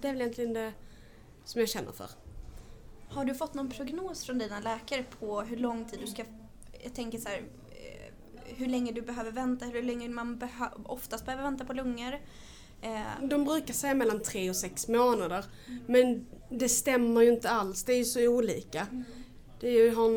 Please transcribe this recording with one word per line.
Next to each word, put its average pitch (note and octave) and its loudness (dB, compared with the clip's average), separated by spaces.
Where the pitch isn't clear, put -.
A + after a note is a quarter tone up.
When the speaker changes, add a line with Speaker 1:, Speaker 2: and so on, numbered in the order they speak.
Speaker 1:
Det C#4+ -2
är C4+ -2
väl C4 -4
egentligen A#3+ -2
det A3 -4
som - -4
jag A3 4
känner G3 -4
för. - -10
Speaker 2:
Har C#4 -4
du C4 0
fått D4+ -4
någon C4+ -4
prognos D#4 -6
från B3+ -4
dina G#3 -4
läkare A3+ -4
på G#3 -2
hur A3+ -6
lång A#3 -2
tid G#3 -10
du G#3 -8
ska... G#3+ -8
Jag B3 -12
tänker A3+ -6
så A3 -8
här, G3 -4
eh, - -16
hur B3+ -4
länge B3 0
du A3+ -6
behöver A#3+ -6
vänta, B3 -2
hur A#3+ -4
länge A#3+ -2
man A#3 -6
behö-, B3 -6
oftast - -8
behöver C4 -4
vänta C4 -2
på B3+ -6
lungor? B3 -4
Eh. A3 -4
Speaker 1:
De C#4+ 4
brukar D4 2
säga C#4 2
mellan A3+ 4
tre F#3 -2
och F#3 -2
sex - -4
månader, A3+ 4
Speaker 2:
Mm. B3 -10
Speaker 1:
men B3 6
det B3+ 2
stämmer A#3+ 6
ju A#3 12
inte A3+ 2
alls. G3 0
Det B3+ 2
är B3 6
ju B3 4
så A#3+ 4
olika. G3+ 2
Speaker 2:
Mm. B3+ -6
Speaker 1:
Det A#3+ 0
är B3 4
ju, A3+ 10
jag A#3 6
har A3+ 6